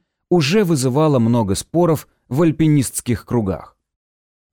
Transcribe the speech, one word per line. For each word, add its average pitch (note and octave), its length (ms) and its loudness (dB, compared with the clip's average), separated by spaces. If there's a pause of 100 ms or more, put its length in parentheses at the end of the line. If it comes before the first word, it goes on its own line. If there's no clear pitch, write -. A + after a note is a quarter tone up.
(300)
уже F3+ 340 2
вызывала C#3+ 540 0
много A2+ 380 0
споров E3 520 -2 (220)
в C#3 140 0
альпинистских D3 840 0
кругах. G2 500 -4 (760)